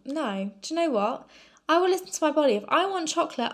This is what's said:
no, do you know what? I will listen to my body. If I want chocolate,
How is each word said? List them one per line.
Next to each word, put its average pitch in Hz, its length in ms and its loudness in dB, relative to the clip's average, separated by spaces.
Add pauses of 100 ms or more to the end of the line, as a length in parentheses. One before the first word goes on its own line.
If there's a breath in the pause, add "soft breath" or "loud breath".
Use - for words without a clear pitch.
no, 208 460 -4 (100)
do - 120 -8
you 330 60 -2
know 330 120 2
what? 220 360 -2 (400 loud breath)
I 330 120 4
will 370 100 4
listen 370 180 0
to - 160 -4
my 302 80 4
body. 285 220 4
If 202 160 -2
I 339 160 4
want 359 240 -2
chocolate, - 440 -2